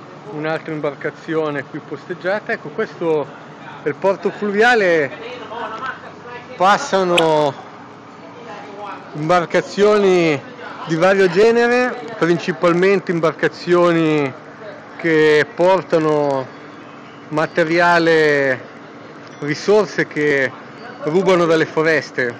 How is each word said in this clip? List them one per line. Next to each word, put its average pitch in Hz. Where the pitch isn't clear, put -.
un'altra 156
imbarcazione 151
qui 151
posteggiata. 180
Ecco, -
questo 160
è 156
il 143
porto 190
fluviale, 202
passano 175
imbarcazioni 175
di 160
vario 190
genere, 233
principalmente 175
imbarcazioni 165
che 156
portano 151
materiale, 160
risorse 170
che 143
rubano 175
dalle 160
foreste 143